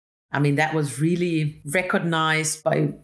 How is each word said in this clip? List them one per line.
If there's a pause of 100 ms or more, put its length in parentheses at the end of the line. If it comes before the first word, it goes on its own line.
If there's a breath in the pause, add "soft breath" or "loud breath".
(320)
I
mean,
that
was
really
recognized
by